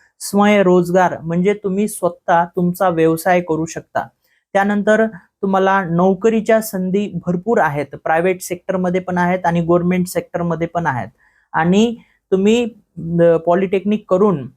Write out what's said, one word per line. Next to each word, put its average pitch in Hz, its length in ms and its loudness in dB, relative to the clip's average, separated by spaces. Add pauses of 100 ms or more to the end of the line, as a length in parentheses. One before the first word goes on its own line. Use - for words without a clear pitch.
(200)
स्वयंरोजगार 180 1040 2
म्हणजे 175 300 0
तुम्ही 202 340 -2
स्वतः 175 580 0
तुमचा 180 440 -2
व्यवसाय 165 520 2
करू 160 240 -4
शकता. - 420 -8 (460)
त्यानंतर 208 520 2 (360)
तुम्हाला 190 420 2
नोकरीच्या 196 800 2
संधी 185 640 -4
भरपूर 180 300 -2
आहेत, 147 280 0 (180)
प्रायव्हेट 175 380 0
सेक्टरमध्ये 180 600 -4
पण 180 160 -6
आहेत 180 280 0
आणि 170 160 0
गव्हर्नमेंट 175 460 0
सेक्टरमध्ये 170 600 -4
पण 170 180 -6
आहेत. 123 220 -4 (460)
आणि 196 420 2 (360)
तुम्ही, 208 320 2 (560)
अ, 170 260 6
पॉलिटेक्निक 190 640 0
करून 185 480 0